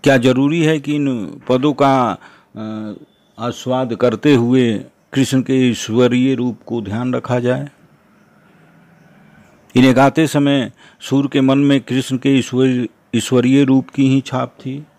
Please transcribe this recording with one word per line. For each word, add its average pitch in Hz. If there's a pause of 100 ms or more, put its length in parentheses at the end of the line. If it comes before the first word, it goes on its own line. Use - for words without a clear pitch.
क्या 139
ज़रूरी 139
है 156
कि 147
इन 131
पदों 131
का, 131 (380)
अ, 107 (460)
आस्वाद 120
करते 123
हुए 120 (360)
कृष्ण 135
के 131
ईश्वरीय 123
रूप 120
को 117
ध्यान 117
रखा 123
जाए? 127 (2000)
इन्हें 127
गाते 139
समय 139 (300)
सूर 139
के 139
मन 131
में 139
कृष्ण 127
के 135
ईश्वर-, 127 (280)
ईश्वरीय 127
रूप 131
की 135
ही 135
छाप 127
थी। 139 (120)